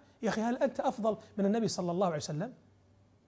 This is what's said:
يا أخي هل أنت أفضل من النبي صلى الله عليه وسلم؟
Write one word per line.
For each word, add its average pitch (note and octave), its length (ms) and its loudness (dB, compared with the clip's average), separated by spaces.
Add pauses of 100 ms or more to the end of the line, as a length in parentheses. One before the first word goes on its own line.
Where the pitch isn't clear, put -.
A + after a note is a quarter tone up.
(220)
يا A3 80 0
أخي G#3 120 0
هل A#3+ 160 0
أنت - 220 0
أفضل A3 380 0 (200)
من G3 80 2
النبي A3 220 2
صلى F3 240 -2
الله F#3 140 2
عليه E3 120 0
وسلم؟ E3 360 -6 (760)